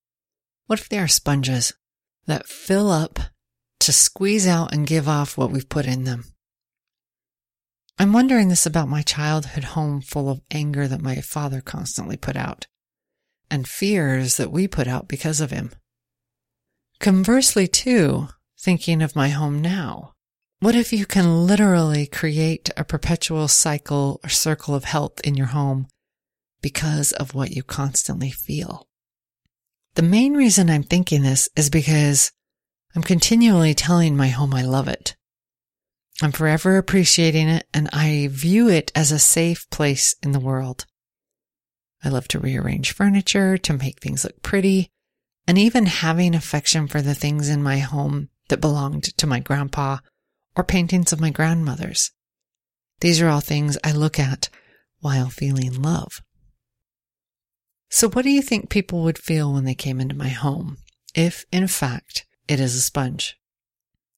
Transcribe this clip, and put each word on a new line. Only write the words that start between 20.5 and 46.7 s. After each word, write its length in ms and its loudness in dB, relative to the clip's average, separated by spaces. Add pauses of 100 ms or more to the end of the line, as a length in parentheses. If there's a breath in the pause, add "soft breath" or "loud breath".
what 120 4
if 200 0
you 120 0
can 400 4
literally 640 4
create 680 -2
a 80 -6
perpetual 640 -2
cycle 720 0
or 60 -10
circle 440 -2
of 120 -4
health 360 -4
in 140 -2
your 120 0
home 400 -2 (720)
because 500 -2
of 240 -8
what 160 -4
you 100 -8
constantly 680 -4
feel? 560 -10 (1080)
The 60 2
main 320 4
reason 360 4
I'm 120 2
thinking 400 2
this 360 2
is 120 2
because 600 2 (640)
I'm 80 -2
continually 720 6
telling 420 4
my 140 4
home 240 0
I 100 0
love 240 0
it. 280 -8 (1040)
I'm 100 2
forever 460 2
appreciating 720 2
it, 240 0
and 180 0
I 400 0
view 380 4
it 260 2
as 160 2
a 80 2
safe 500 2
place 540 0
in 80 -2
the 80 0
world. 460 -4 (1160)
I 60 -4
love 200 -4
to 100 -4
rearrange 540 -4
furniture, 640 2
to 160 -2
make 260 -4
things 240 -4
look 180 -12
pretty, 480 0 (560)
and 120 4
even 280 6
having 480 2
affection 540 0